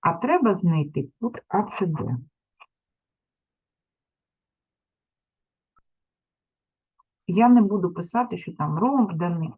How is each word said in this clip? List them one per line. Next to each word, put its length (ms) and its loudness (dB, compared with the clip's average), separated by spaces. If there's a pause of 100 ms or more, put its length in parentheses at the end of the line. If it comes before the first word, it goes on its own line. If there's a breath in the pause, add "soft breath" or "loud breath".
А 120 0
треба 420 2
знайти 540 0 (100)
кут 280 -6
А 160 -2
Ц 220 -4
Д. 320 -4 (4000)
Я 220 4
не 120 8
буду 320 0
писати, 440 -6
що 180 -14
там 240 -4
ромб 340 2
даний. 440 -4